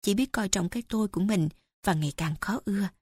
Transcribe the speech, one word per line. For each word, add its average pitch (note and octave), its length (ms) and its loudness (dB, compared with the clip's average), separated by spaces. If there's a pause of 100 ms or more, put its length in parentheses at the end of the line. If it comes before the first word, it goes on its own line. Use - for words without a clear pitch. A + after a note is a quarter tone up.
chỉ G3+ 120 2
biết C4 180 0
coi G#3 160 -2
trọng F3 200 0
cái A#3+ 200 -6
tôi A3 200 0
của E3+ 120 -2
mình F#3 280 2 (380)
và - 80 4
ngày D3+ 220 0
càng D#3+ 240 -2
khó A3 240 -2
ưa. G3 240 0 (140)